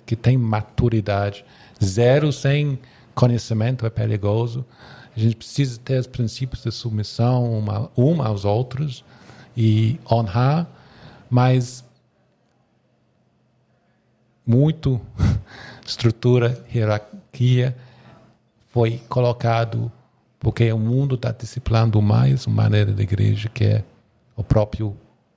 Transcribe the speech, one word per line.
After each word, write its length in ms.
que 100
têm 220
maturidade. 1040
Zero 480
sem 460
conhecimento 680
é 60
perigoso. 760
A 60
gente 160
precisa 420
ter 220
os 60
princípios 560
de 100
submissão 840
uma, 380
um 260
aos 240
outros 580
e 460
honrar, 560
mas 560
muito 540
<laughs> 420
estrutura, 800
hierarquia 1000
foi 380
colocado 840
porque 300
o 60
mundo 380
tá 140
disciplinando 720
mais 460
uma 160
maneira 280
da 80
igreja 480
que 140
é 220
o 80
próprio 540